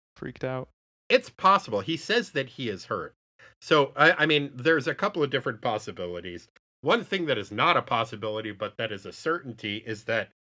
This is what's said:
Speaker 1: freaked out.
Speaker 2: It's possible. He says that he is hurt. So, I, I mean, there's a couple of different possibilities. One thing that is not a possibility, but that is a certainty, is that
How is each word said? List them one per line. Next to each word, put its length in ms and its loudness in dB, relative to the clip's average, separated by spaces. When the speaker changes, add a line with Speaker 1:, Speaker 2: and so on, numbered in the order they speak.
Speaker 1:
freaked 300 -8
out. 240 -6
Speaker 2:
It's 200 4
possible. 520 4
He 160 -4
says 340 -2
that 200 -2
he 180 -6
is 160 -8
hurt. 280 -6
So, 360 4
I, 260 6
I 20 4
mean, 300 2
there's 320 2
a 80 -2
couple 260 -2
of 80 2
different 320 -4
possibilities. 840 -6
One 240 2
thing 220 -4
that 120 0
is 140 -8
not 240 4
a 60 4
possibility, 720 -4
but 240 -8
that 160 -4
is 120 -12
a 60 -10
certainty, 760 -6
is 200 -8
that 240 -2